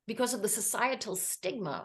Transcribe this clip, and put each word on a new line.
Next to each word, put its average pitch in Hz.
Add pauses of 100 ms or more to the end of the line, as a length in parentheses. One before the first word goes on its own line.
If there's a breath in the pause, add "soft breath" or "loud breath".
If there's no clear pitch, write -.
because 240
of 202
the 208
societal 226
stigma -